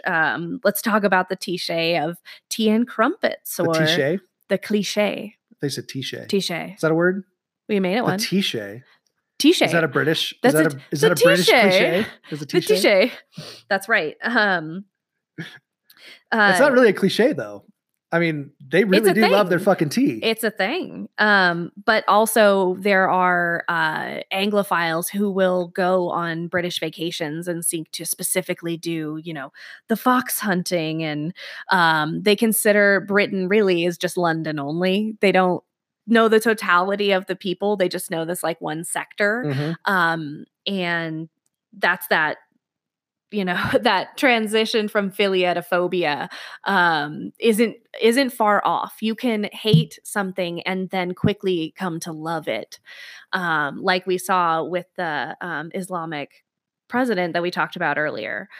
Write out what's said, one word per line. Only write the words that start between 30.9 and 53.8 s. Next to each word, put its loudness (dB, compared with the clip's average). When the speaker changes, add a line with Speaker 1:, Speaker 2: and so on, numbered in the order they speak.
Speaker 1:
And, -6
um, 2
they 4
consider 4
Britain 0
really 2
is -2
just -6
London -2
only. -2
They 4
don't 2
know 4
the 4
totality 2
of 0
the -4
people. -4
They 2
just -8
know -4
this, -6
like, -4
one -6
sector. -4
Speaker 2:
Mm-hmm. -2
Speaker 1:
Um, 0
and -4
that's 0
that 0
you -2
know, -2
<laughs> 2
that 0
transition 0
from -2
philia 0
to -4
phobia, -2
um, 0
isn't, 2
isn't 2
far 2
off. -2
You -2
can -2
hate 2
something -6
and -4
then -4
quickly -2
come -6
to -10
love -8
it. -8
Um, -2